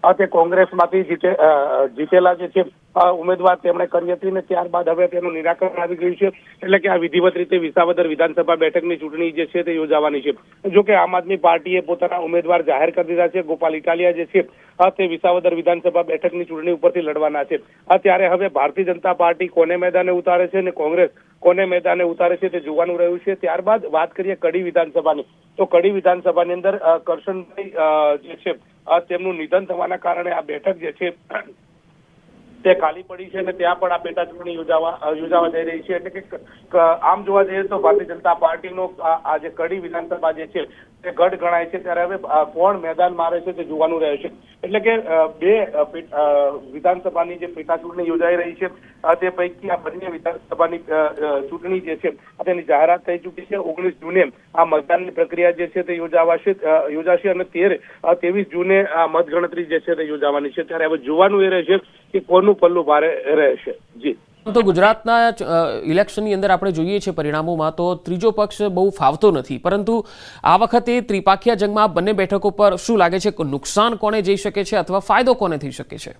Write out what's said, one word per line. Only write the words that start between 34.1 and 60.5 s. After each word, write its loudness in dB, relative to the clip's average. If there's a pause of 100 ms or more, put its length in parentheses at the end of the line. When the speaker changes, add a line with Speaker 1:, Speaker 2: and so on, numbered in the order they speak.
Speaker 1:
ચૂંટણી -10
યોજાવા, 0
અ, -4
યોજાવા 0
જઈ -4
રહી -6
છે. -8
એટલે -6
કે -14
ક-, -20
ક-, 4
આમ 2
જોવા 2
જઈએ -2
તો -4
ભારતીય 2
જનતા -2
પાર્ટીનો -2
આ, -2
આ -2
જે -8
કડી -6
વિધાનસભા -4
જે -10
છે -10 (160)
તે -8
ગઢ 2
ગણાય 0
છે, -10
ત્યારે -4
હવે, -4
અ, 0
કોણ 0
મેદાન 0
મારે -2
છે -8
તે -10
જોવાનું -2
રહ્યું -2
છે. -10 (360)
એટલે -2
કે, 0
અ, 2
બે, 2
અ, -2
પે-, -8
અ, 2 (240)
વિધાનસભાની -2
જે -10
પેટા -6
ચૂંટણી -6
યોજાઈ 2
રહી -4
છે, -6 (380)
અ, 4
તે 0
પૈકી -6
આ 0
બંને -10
વિધાનસભાની, -4
અ, -10
અ, 0
ચૂંટણી -6
જે -8
છે, -4 (360)
તેની -2
જાહેરાત 2
થઈ -2
ચૂકી -14
છે. -8
ઓગણીસ -4
જૂને 0 (240)
આ 4
મતદાનની 0
પ્રક્રિયા 0
જે -6
છે -6
તે -6
યોજાવાશે, 0
અ, 0
યોજાશે 0
અને -2
તેર, 0 (240)
અ, 4
ત્રેવીસ -2
જૂને 2
આ 0
મતગણતરી -2
જે -2
છે -2
તે -6
યોજાવાની -2
છે. -6